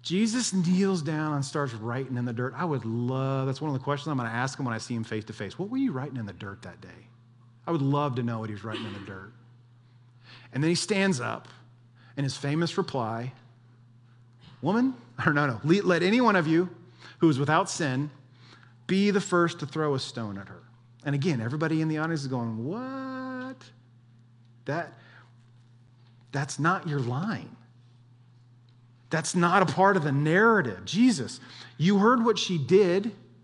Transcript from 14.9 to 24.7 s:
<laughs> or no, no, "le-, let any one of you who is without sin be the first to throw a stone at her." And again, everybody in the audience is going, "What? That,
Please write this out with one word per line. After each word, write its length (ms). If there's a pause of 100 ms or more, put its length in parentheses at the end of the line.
<laughs> 80
or 60
no, 140
no, 180
"le-, 180
let 200
any 180
one 160
of 100
you 220 (500)
who 120
is 80
without 320
sin 400 (760)
be 240
the 100
first 400
to 60
throw 280
a 40
stone 380
at 120
her." 140 (420)
And 100
again, 260
everybody 400
in 80
the 100
audience 220
is 60
going, 380
"What? 920 (1120)
That, 260 (1400)